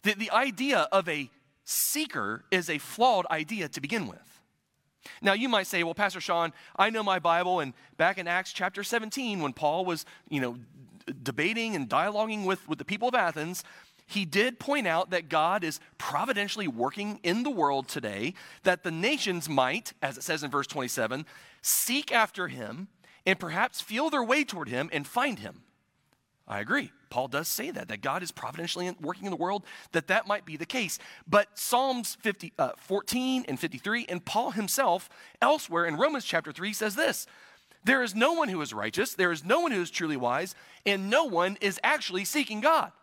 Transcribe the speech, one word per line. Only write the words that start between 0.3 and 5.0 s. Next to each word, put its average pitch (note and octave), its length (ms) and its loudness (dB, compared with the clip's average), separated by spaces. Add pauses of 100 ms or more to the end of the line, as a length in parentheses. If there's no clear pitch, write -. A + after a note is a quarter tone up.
idea A#3+ 580 2
of F#3 180 2
a D3 220 -4 (340)
seeker C3 840 -2
is F3+ 180 2
a D#3 100 -2
flawed G#3+ 520 2
idea D#3 380 -2
to - 120 -8
begin D3 280 -2
with. D#2+ 100 -12 (1040)